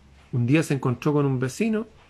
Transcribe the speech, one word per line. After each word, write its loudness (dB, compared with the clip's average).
un 0
día 4
se 0
encontró 0
con 2
un 0
vecino -2